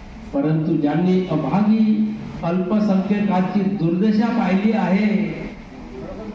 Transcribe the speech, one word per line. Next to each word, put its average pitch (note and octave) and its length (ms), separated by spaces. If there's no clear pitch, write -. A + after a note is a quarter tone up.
परंतु D#3+ 440
ज्यांनी F3+ 540
अभागी G#3+ 840
अल्पसंख्याकांची F#3+ 1160
दुर्दशा G3 680
पाहिली G3 440
आहे, G3 760